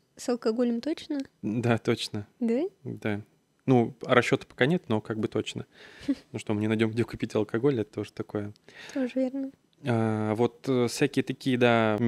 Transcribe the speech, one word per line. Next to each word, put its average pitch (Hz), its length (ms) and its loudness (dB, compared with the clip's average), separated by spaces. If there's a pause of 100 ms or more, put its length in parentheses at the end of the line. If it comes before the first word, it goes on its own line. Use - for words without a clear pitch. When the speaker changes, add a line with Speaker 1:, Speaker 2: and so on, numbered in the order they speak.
(180)
Speaker 1:
С - 120 -14
алкоголем 240 520 0
точно? 294 380 -6 (240)
Speaker 2:
Да, 117 340 0
точно. - 480 -4 (140)
Speaker 1:
Да? 233 220 0 (220)
Speaker 2:
Да. 107 380 -6 (460)
Ну, 123 260 4 (120)
а 131 100 4
расчёта 123 320 2
пока - 180 0
нет, 170 240 0
но 107 120 0
как 113 180 -6
бы 110 80 -2
точно. - 380 -6 (420)
Speaker 1:
<laughs> - 240 -4
Speaker 2:
Ну 113 80 -6
что, - 140 -4
мы 104 80 0
не 107 60 0
найдём, 110 240 2
где 117 120 0
купить - 320 -6
алкоголь, 117 440 0
это 104 140 -4
тоже 107 180 -8
такое. 104 420 -8 (400)
Speaker 1:
Тоже 262 260 -2
верно. 269 320 -2 (340)
Speaker 2:
А, 110 500 0
вот, 120 320 0
э, 123 200 2
всякие 131 360 0
такие, 127 340 -2
да, 117 420 6
м-, 120 80 0